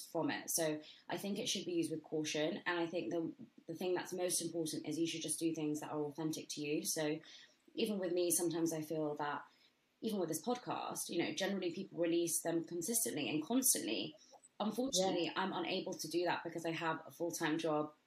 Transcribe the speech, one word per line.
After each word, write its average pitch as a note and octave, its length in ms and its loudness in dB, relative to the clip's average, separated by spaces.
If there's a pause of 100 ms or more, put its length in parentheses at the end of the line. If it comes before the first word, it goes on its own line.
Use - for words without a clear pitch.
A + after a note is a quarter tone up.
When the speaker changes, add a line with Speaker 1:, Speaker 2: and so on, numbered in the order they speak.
(100)
Speaker 1:
from D3+ 200 2
it. - 180 -4
So D#3 320 2 (300)
I F3 80 -2
think G3 200 -2
it - 120 0
should E3+ 160 0
be F3+ 60 -2
used E3 180 2
with D#3+ 120 -4
caution, D#3 600 0
and F3 160 2
I E3+ 60 2
think E3+ 240 -2
the, E3+ 200 0 (360)
the E3 80 -6
thing F3+ 180 0
that's F3+ 220 0
most F3+ 260 2
important E3 480 -2
is D3+ 100 -2
you E3 80 2
should D#3+ 140 -2
just D#3+ 180 -2
do D#3+ 160 2
things D3+ 260 0
that C#3+ 100 -6
are D3+ 120 0
authentic D3+ 500 -2
to D3+ 100 -4
you. D3 200 0
So D#3 360 0 (560)
even G#3 240 2
with F3+ 140 0
me, F3 180 4
sometimes E3 420 2
I D#3 80 -2
feel D#3 360 -2
that D3 260 -2 (580)
even G#3 180 -2
with E3 120 2
this D#3 120 -2
podcast, - 680 -2
you E3+ 120 2
know, - 100 0
generally F#3 400 0
people E3 260 -8
release E3+ 420 4
them E3 240 2
consistently E3+ 640 0
and D3+ 160 0
constantly. - 720 2 (460)
Unfortunately, F#3+ 640 2
Speaker 2:
Yeah. - 100 -2
Speaker 1:
I'm F#3+ 160 0
unable F3+ 400 -2
to E3 160 -6
do E3+ 160 2
that E3 180 2
because E3 220 -6
I E3 60 0
have D#3+ 360 0
a - 40 -16
full-time E3 480 0
job. D3+ 340 2 (140)